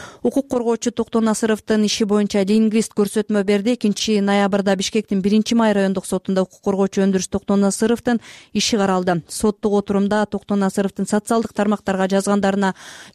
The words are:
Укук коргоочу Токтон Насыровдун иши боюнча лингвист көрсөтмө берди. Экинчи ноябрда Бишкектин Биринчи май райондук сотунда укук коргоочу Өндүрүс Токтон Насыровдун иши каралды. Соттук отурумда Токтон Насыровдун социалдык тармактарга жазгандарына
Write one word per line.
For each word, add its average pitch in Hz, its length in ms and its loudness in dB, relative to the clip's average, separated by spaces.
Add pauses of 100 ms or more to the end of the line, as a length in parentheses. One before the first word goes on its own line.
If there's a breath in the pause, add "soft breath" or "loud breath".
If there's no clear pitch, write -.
(220 loud breath)
Укук 269 280 -2
коргоочу 233 420 -2
Токтон 226 320 -2
Насыровдун 214 640 0
иши - 180 -2
боюнча 208 400 0
лингвист 214 480 2
көрсөтмө 208 540 0
берди. 208 300 0
Экинчи 214 440 0
ноябрда 202 560 2
Бишкектин 196 460 -2
Биринчи 214 340 2
май 226 160 4
райондук 190 340 0
сотунда 190 360 -2
укук - 200 -6
коргоочу 196 400 0
Өндүрүс 190 280 0
Токтон 202 320 0
Насыровдун 220 580 0 (320 loud breath)
иши 214 240 -2
каралды. 185 540 0
Соттук 214 440 -2
отурумда 202 520 0
Токтон 202 340 -4
Насыровдун 196 460 -2
социалдык 220 480 -2
тармактарга 196 560 -2
жазгандарына 196 640 0 (420 loud breath)